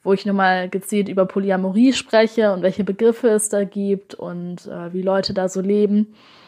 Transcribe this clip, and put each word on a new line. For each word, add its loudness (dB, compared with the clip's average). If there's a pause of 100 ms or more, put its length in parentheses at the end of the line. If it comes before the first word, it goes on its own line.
wo 2
ich -2
nochmal 0
gezielt -2
über 0
Polyamorie 2
spreche 2
und -4
welche 0
Begriffe 0
es 2
da 0
gibt -4
und, -12
äh, -10
wie -4
Leute 0
da -2
so -4
leben. 2 (340)